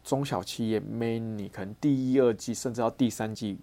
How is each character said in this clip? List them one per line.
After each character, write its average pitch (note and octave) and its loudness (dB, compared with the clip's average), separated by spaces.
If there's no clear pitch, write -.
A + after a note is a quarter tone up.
中 C3+ 0
小 C3+ -2
企 A2+ -4
业， A2 2
每 A2+ -2
年 G#2+ -8
可 G2 -10
能 G2+ -10
第 C3 2
一、 C3+ 6
二 A#2+ 6
季 A#2+ -6
甚 A#2 -6
至 A#2 -2
到 A2+ 2
第 B2 2
三 A2 -4
季 G#2 -6